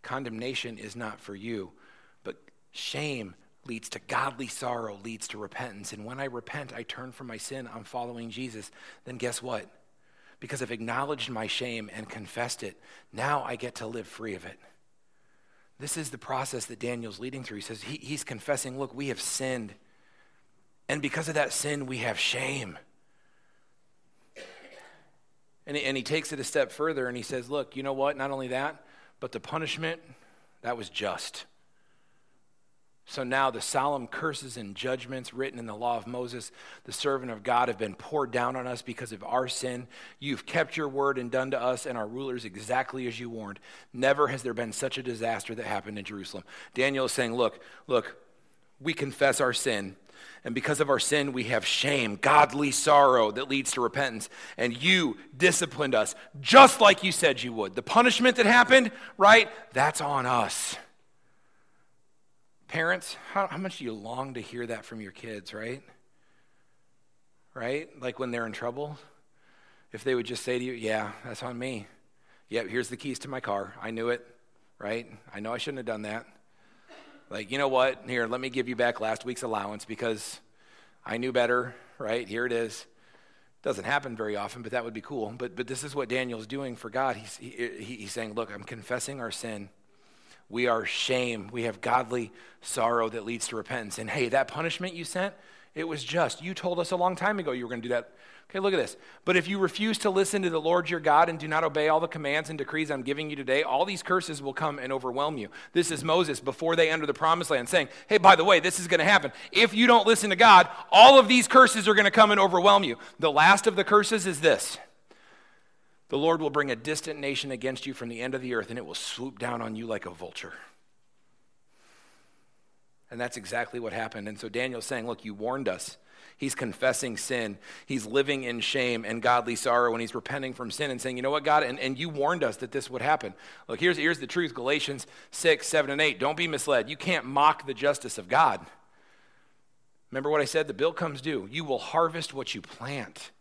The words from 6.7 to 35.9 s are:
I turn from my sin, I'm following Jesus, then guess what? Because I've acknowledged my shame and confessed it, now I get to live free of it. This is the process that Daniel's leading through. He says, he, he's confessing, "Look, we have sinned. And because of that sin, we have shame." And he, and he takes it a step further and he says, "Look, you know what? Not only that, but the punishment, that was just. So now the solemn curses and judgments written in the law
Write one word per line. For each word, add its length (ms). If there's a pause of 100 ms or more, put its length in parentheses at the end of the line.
I 120
turn 260
from 160
my 100
sin, 380
I'm 80
following 480
Jesus, 400 (340)
then 140
guess 240
what? 260 (680)
Because 240
I've 80
acknowledged 580
my 200
shame 440
and 160
confessed 540
it, 180 (320)
now 300
I 140
get 200
to 120
live 180
free 300
of 100
it. 120 (1200)
This 160
is 140
the 60
process 500
that 120
Daniel's 400
leading 240
through. 140
He 60
says, 200
he, 140
he's 280
confessing, 540
"Look, 160
we 140
have 120
sinned. 540 (1120)
And 140
because 260
of 60
that 180
sin, 320
we 140
have 200
shame." 600 (3000)
And 100
he, 60
and 140
he 80
takes 280
it 60
a 60
step 260
further 380
and 80
he 80
says, 260
"Look, 260
you 60
know 100
what? 240
Not 140
only 180
that, 340 (380)
but 120
the 80
punishment, 600 (640)
that 160
was 100
just. 560 (1600)
So 140
now 300
the 80
solemn 480
curses 480
and 180
judgments 580
written 280
in 60
the 100
law 200